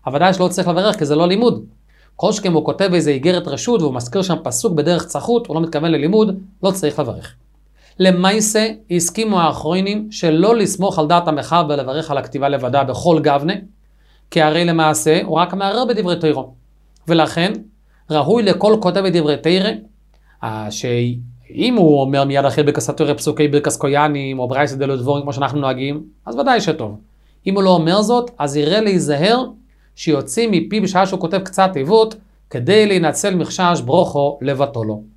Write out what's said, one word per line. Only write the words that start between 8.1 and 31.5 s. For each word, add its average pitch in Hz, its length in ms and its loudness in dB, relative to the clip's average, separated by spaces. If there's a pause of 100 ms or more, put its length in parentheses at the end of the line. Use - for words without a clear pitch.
הסכימו 190 480 0
האחרונים 190 720 -2
שלא 170 440 2
לסמוך 190 440 0
על 151 80 0
דעת 175 200 2
המחבר 151 420 0
ולברך 143 420 -4
על 139 60 0
הכתיבה 135 320 -4
לבדה 135 340 0
בכל 156 400 0
גוונה, 151 300 2 (760)
כי 165 100 2
הרי 156 240 2
למעשה 160 580 2
הוא 156 140 -2
רק 175 160 0
מערער 196 320 -2
בדברי 196 340 -2
תוירו. 135 340 -2 (540)
ולכן, 170 460 0 (560)
ראוי 156 340 2
לכל 202 380 4
כותב 185 240 0
את 180 80 0
דברי 147 240 2
תוירה, 190 340 0 (720)
אה, 110 280 -8
שאם 123 1040 -4
הוא 151 240 6
אומר 139 220 2
מיד 139 220 0
אחרי 139 180 2
ברכת - 260 0
התוירה 147 240 0
פסוקי 151 340 0
ברכת 147 280 0
כוהנים, 143 640 -2
או 127 80 -4
ברייתא 131 280 -2
דלא 139 200 -2
דבורים, 143 280 -2
כמו 143 100 -6
שאנחנו 139 260 -4
נוהגים, 139 440 -4 (220)
אז 233 100 -10
ודאי 247 260 2
שטוב. 107 360 -4 (500)
אם 196 80 -2
הוא 196 80 2
לא 190 60 4
אומר 175 320 4
זאת, 240 360 0
אז 143 200 -2
יראה 160 240 2
להיזהר 185 640 0 (500)
שיוציא 160 560 -2
מפי 214 280 0
בשעה 185 260 2
שהוא 190 140 -6
כותב 180 200 -2
קצת 190 340 0